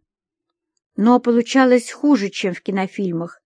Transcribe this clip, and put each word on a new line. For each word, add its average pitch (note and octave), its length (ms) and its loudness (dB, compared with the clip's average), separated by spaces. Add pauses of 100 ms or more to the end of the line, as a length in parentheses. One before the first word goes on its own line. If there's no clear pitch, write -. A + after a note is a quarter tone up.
(960)
Но A#3+ 240 4
получалось B3 720 2
хуже, A#3+ 380 0
чем F#3 240 -6
в - 80 -14
кинофильмах. F#3 840 -6